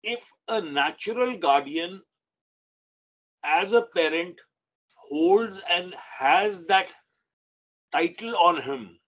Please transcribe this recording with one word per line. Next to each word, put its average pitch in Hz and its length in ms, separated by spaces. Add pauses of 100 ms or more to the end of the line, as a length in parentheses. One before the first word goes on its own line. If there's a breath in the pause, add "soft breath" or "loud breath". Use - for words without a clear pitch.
If 233 240 (220)
a 220 120
natural 190 760
guardian 160 640 (1400)
as 175 280
a 233 100 (120)
parent 165 400 (600)
holds 190 680 (100)
and 180 240 (240)
has 175 480
that 190 220 (1040)
title 170 440
on 170 260
him 117 340 (120)